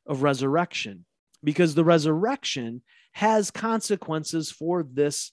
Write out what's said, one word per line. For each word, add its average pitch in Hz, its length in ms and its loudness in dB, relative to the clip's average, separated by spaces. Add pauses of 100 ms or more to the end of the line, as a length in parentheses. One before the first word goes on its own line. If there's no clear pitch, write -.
of 135 160 -4
resurrection, 135 840 0 (400)
because 156 300 2
the 160 100 4
resurrection 156 1000 0 (300)
has 214 380 2
consequences 165 1000 -4
for 170 320 -2
this 143 500 -2